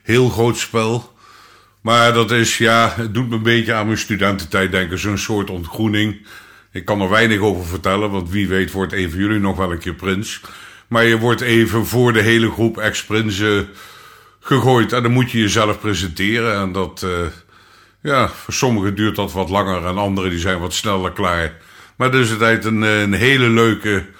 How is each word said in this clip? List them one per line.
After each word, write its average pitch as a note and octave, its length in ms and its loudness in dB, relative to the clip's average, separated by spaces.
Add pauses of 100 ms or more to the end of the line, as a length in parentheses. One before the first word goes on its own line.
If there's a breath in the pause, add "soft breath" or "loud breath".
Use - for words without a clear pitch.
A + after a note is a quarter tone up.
heel B2 260 4
groot A#2 280 0
spel. A2+ 560 -4 (680 loud breath)
Maar A#2 320 4
dat A2+ 180 2
is, A#2 280 0
ja, A2+ 380 4
het A2 180 -4
doet B2 140 -2
me A2+ 80 -4
een A2 60 -2
beetje A2+ 320 2
aan G#2+ 120 -2
mijn A2 120 0
studententijd F#2+ 720 -2
denken, F#2 280 -2
zo'n G2+ 200 -2
soort G2+ 320 -4
ontgroening. G#2 760 -4 (460 loud breath)
Ik F#2 120 -10
kan G#2 160 -2
er F#2+ 80 0
weinig A2 320 4
over F#2+ 240 0
vertellen, F#2+ 460 -2
want F2+ 200 -6
wie G2 180 -2
weet F#2 240 0
wordt F#2 200 -4
een F#2 180 -2
van E2+ 80 -8
jullie G#2 220 0
nog F#2+ 160 -2
wel F2+ 160 -2
een E2+ 60 -6
keer E2+ 160 -8
prins. F#2+ 460 -6 (480 loud breath)
Maar A#2 160 2
je A2+ 140 4
wordt A#2 220 2
even A2+ 460 2
voor A#2+ 260 2
de A2 80 4
hele A2+ 300 4
groep A2 280 -2
ex-prinsen G#2+ 880 -2 (720 loud breath)
gegooid B2 520 2
en B2 100 -2
dan A#2 100 0
moet B2+ 180 2
je A#2 100 -2
jezelf G#2 400 0
presenteren. G2+ 800 -2
En F#2+ 120 -4
dat, F2+ 300 -6
eh, F#2 80 -4 (920 soft breath)
ja, C3+ 260 0
voor - 260 -14
sommigen G#2 400 0
duurt G#2 220 -2
dat F#2+ 160 -4
wat F2+ 160 -4
langer F#2+ 380 -2
en F#2 120 -4
anderen G2 320 -2
die F2 80 -4
zijn F2+ 220 -2
wat F2 140 -6
sneller F#2 380 -2
klaar. E2+ 400 -2 (440 loud breath)
Maar B2+ 160 0
het C3 120 4
is A2+ 80 0
altijd A2 320 2
een, A2 180 0
een G#2+ 300 2
hele B2 360 4
leuke, G#2+ 580 2 (140)